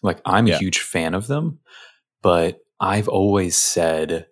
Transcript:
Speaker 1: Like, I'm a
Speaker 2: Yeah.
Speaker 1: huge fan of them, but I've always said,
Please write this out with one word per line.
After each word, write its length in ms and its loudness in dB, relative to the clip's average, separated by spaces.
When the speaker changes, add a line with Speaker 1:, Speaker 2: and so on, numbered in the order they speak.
Speaker 1:
Like, 220 -2
I'm 220 2
a 40 6
Speaker 2:
Yeah. 80 2
Speaker 1:
huge 220 -2
fan 340 -4
of 120 -4
them, 340 -4
but 380 2
I've 280 0
always 480 0
said, 760 -2